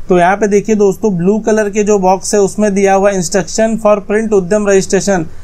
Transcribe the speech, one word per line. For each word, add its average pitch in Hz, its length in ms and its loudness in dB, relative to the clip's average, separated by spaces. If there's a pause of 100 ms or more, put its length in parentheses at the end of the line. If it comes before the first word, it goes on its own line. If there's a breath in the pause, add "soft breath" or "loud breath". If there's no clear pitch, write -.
तो 185 100 4
यहाँ 175 180 4
पे 214 100 -2
देखिए 202 280 0
दोस्तों, 202 420 0
blue 180 220 0
color 214 300 0
के 208 140 -2
जो 208 160 2
box 185 340 0
है 208 80 2
उसमें 202 320 0
दिया 196 200 2
हुआ 196 180 2
instruction 202 680 -2
for 208 160 2 (120)
print 214 260 -2
उद्यम 202 360 0
रजिस्ट्रेशन। 190 560 0 (180 loud breath)